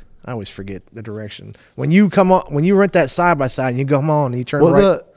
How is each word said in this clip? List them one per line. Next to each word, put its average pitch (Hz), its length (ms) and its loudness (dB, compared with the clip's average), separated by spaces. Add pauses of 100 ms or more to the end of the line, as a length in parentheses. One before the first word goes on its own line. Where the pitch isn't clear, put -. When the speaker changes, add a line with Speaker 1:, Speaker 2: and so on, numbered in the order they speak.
(240)
Speaker 1:
I - 80 -14
always 110 160 -10
forget 98 360 -14 (100)
the 113 80 -16
direction. 107 520 -14 (220)
When 135 160 -4
you 196 180 4
come 185 220 2
on, 185 120 2 (100)
when 143 100 0
you 196 120 2
rent 196 180 2
that 156 180 2
side-by-side 139 600 -2
and 123 80 -4
you 139 60 -2
come 143 240 0
on 151 220 0
and 120 60 -6
you 123 80 -6
turn 143 180 0
Speaker 2:
Well, 170 100 4
Speaker 1:
right. - 80 6
Speaker 2:
the, 185 240 2 (120)